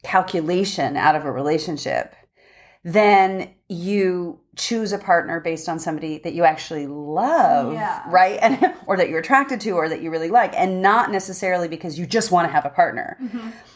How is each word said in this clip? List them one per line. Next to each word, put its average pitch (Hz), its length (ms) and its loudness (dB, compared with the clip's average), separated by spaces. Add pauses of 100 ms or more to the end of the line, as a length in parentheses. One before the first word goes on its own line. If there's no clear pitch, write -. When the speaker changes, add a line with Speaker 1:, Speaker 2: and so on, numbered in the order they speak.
Speaker 1:
calculation 180 920 0
out 151 180 4
of 151 100 -4
a 139 60 -4
relationship, 143 840 -2 (680)
then 190 720 4 (160)
you 180 720 -2 (160)
choose 220 380 -4
a 202 40 -2
partner 170 420 0
based 160 280 -6
on 165 120 -4
somebody 156 400 -6
that - 140 -8
you 170 100 0
actually 156 420 2
love, 156 880 0
Speaker 2:
Yeah. - 340 -6
Speaker 1:
right? 185 340 4
And, 254 380 2
<laughs> - 60 -20
or 190 120 0
that 175 120 2
you're 160 100 -4
attracted 269 420 0
to 220 100 -4
or 160 180 0
that - 120 -8
you 160 100 -8
really 165 180 -4
like, 214 280 2
and 185 240 0
not 214 300 4
necessarily 185 560 -2
because 160 300 -10
you 175 80 -6
just 214 260 0
wanna 175 180 4
have - 160 2
a 143 40 -4
partner. - 520 0
Speaker 2:
Mm-hmm. 226 280 -10 (260)